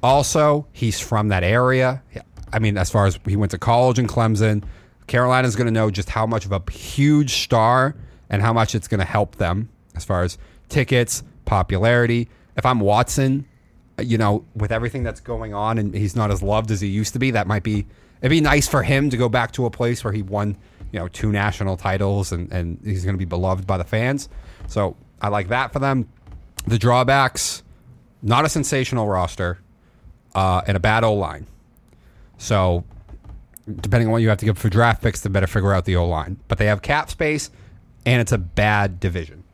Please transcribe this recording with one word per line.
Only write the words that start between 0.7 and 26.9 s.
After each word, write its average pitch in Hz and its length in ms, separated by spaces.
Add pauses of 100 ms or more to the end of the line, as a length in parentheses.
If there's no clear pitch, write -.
he's 113 280
from 107 280
that 92 160
area. 127 580 (500)
I 110 60
mean, 104 200
as 90 120
far 101 160
as 92 200
he 101 100
went 104 160
to 92 60
college 120 400
in 123 80
Clemson, 110 580 (420)
Carolina's 123 500
gonna 120 140
know 110 200
just 98 200
how 110 160
much 113 200
of 98 60
a 95 180
huge 147 640 (100)
star 127 520 (340)
and 101 140
how 113 100
much 113 220
it's 107 140
gonna 98 160
help 104 320
them 98 320 (260)
as 80 100
far 90 180
as 90 160 (300)
tickets, 123 540 (220)
popularity. 117 840 (280)
If - 80
I'm 127 160
Watson, 131 680 (520)
you 117 200
know, 107 260 (100)
with 104 180
everything 117 300
that's 113 180
going 113 320
on 110 260
and 101 160
he's 98 220
not 107 140
as 92 120
loved 107 280
as 101 100
he 101 80
used 104 240
to 127 60
be, 131 140
that 104 140
might 101 160
be, 104 240 (360)
it'd 127 80
be 160 100
nice 147 280
for 135 140
him 139 280
to 123 60
go 120 120
back 113 240
to 127 140
a 113 40
place 120 340
where 104 80
he 104 100
won, 101 340 (360)
you 107 60
know, 85 100
two 107 220
national 101 460
titles 98 560
and, 87 200
and 85 320
he's 95 200
gonna 98 140
be 95 60
beloved 92 420
by 95 100
the 87 80
fans. 127 440 (400)
So 101 280 (240)
I 101 80
like 101 200
that 127 240
for 147 80
them. 131 280 (580)
The 113 120
drawbacks, 127 840 (600)